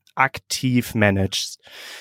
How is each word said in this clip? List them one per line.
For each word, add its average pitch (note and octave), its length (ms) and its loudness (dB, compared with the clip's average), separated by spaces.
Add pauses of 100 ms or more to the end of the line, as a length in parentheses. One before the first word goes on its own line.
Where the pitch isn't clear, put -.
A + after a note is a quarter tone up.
(140)
aktiv - 800 -2
managst. G2 640 2 (420)